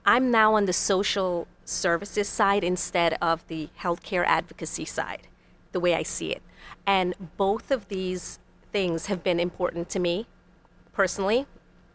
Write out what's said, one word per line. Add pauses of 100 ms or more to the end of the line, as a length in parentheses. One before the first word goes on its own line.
I'm
now
on
the
social (180)
services
side
instead
of
the (120)
healthcare
advocacy
side, (440)
the
way
I
see
it. (440)
And (220)
both
of
these (320)
things
have
been
important
to
me (640)
personally. (480)